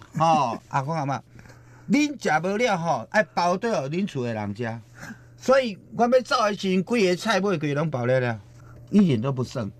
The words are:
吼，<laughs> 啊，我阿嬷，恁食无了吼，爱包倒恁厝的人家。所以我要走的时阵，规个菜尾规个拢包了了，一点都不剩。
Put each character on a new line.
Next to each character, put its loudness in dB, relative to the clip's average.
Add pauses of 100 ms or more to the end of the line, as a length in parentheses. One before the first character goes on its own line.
(180)
吼， 4
<laughs> -20
啊， -2
我 -6
阿 -4
嬷， -4 (720)
恁 0
食 0
无 0
了 2
吼， -2
爱 2
包 0
倒 -2
恁 -2
厝 -4
的 -4
人 -4
家。 -6 (560)
所 4
以 -2 (180)
我 0
要 0
走 -2
的 0
时 -6
阵， 0
规 2
个 2
菜 0
尾 0
规 -2
个 0
拢 -2
包 -2
了 2
了， -2 (520)
一 6
点 2
都 -2
不 -4
剩。 -6